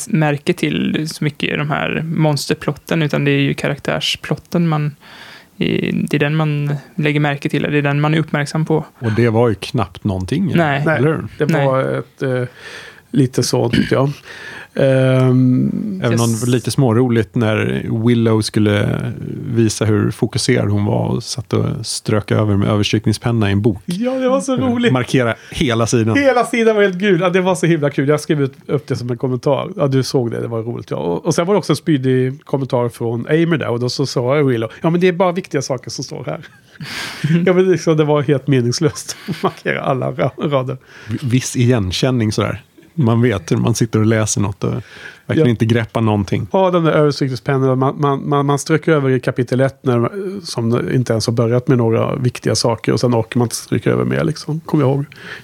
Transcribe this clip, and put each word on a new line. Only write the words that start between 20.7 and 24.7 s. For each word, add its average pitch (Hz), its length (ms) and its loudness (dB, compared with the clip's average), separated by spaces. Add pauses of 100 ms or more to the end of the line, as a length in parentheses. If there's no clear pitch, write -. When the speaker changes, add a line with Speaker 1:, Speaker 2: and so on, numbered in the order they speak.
Speaker 2:
var 113 220 0
och 123 160 -2
satt - 300 -10
och 110 120 0 (200)
strök - 460 -2
över 107 260 2
med 104 120 2
överstrykningspenna 110 800 0
i - 20 0
en 101 100 2
bok. 104 240 0
Speaker 3:
Ja, 214 280 -2
det 254 160 0
var 269 120 2
så 269 120 -2
Speaker 2:
Mm. 254 160 0
Speaker 3:
roligt. 240 240 2